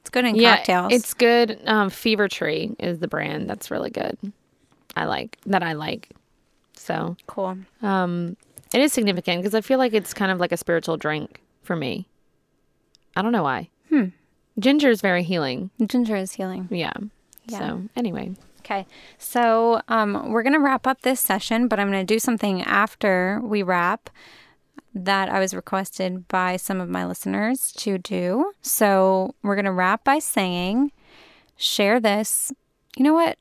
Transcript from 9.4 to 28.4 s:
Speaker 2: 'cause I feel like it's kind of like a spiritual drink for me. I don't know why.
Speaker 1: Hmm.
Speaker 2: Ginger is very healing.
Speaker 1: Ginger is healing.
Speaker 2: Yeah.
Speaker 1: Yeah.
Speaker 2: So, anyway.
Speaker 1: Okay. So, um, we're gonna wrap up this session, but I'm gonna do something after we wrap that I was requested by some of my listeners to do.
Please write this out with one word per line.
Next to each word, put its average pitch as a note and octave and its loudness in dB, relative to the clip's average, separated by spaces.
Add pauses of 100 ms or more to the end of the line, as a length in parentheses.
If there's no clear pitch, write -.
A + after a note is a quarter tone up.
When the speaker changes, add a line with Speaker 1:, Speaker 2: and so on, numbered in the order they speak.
Speaker 2:
'cause G3+ -2
I A3 2
feel C4 0
like B3 2
it's G#3 -2
kind F#3+ 0
of F3+ -2
like F3 0
a E3+ -2
spiritual E3 -2
drink D3+ -6 (220)
for F3+ -4
me. D#3 -6 (1080)
I F3+ 0
don't A3 0
know G#3+ 2
why. C3+ -2 (200)
Speaker 1:
Hmm. C4+ 4 (540)
Speaker 2:
Ginger C#4 4
is A3 2
very F3+ 2
healing. D#3+ -2 (140)
Speaker 1:
Ginger A3 0
is F#3+ -4
healing. F#3 -8
Speaker 2:
Yeah. E3+ -4 (560)
Speaker 1:
Yeah. A3+ -10
Speaker 2:
So, - -6 (140)
anyway. F#3+ -4 (260)
Speaker 1:
Okay. G3 -6 (320)
So, A3+ 2
um, G#3 0
we're A3+ 0
gonna C#4 4
wrap C4+ 2
up C4 0
this C4 0
session, A3+ 0
but G#3+ 0
I'm G3+ 0
gonna G3 0
do G#3+ 0
something G#3 0
after G3+ 0
we G#3 -2
wrap F3+ 0 (840)
that F#3+ 0
I G3 0
was F#3+ 0
requested F#3 -6
by F#3 0
some F#3+ -4
of F3+ -6
my F3+ -4
listeners G3 -4
to G3 -2
do. F#3+ -2